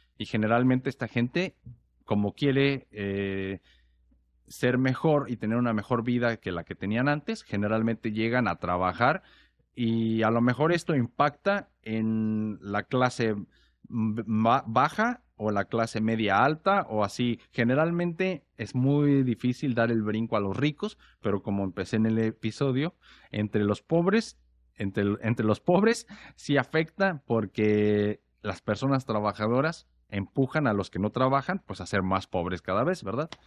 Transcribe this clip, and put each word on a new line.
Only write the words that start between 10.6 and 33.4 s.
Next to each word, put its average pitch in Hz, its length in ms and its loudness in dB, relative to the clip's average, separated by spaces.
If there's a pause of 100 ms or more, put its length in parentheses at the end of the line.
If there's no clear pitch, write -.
esto 170 220 -2
impacta 147 720 0 (120)
en 110 800 -2
la 101 220 -2
clase 127 520 0 (520)
ba-, 113 800 0
baja 147 560 0 (120)
o 107 160 -2
la 101 140 0
clase 113 360 -2
media 110 420 2
alta 156 460 2
o 107 140 0
así. 120 360 -2 (120)
Generalmente 170 960 0 (120)
es - 180 -8
muy 139 480 4
difícil 123 500 -2
dar 117 160 2
el 113 140 2
brinco 110 340 -2
a 101 40 2
los 98 140 -2
ricos, 147 420 -2 (240)
pero 101 200 -2
como 101 220 -2
empecé 92 320 -4
en 110 100 4
el 110 140 2
episodio, 127 760 -2 (360)
entre 104 320 0
los 101 180 0
pobres, 185 560 0 (380)
entre, 101 460 0
entre 107 240 0
los 107 140 2
pobres 196 460 2 (300)
sí - 220 0
afecta 160 680 -2
porque 104 920 2 (220)
las 98 200 -6
personas 131 440 -2
trabajadoras 110 840 -2 (220)
empujan 131 580 0
a 110 60 2
los 98 160 -2
que - 100 -8
no 104 120 0
trabajan, 135 540 0
pues, - 140 -10
a 92 60 -8
ser 98 180 0
más 95 240 0
pobres 90 340 -2
cada 98 220 0
vez, 175 200 -2
¿verdad? 120 260 -6 (180)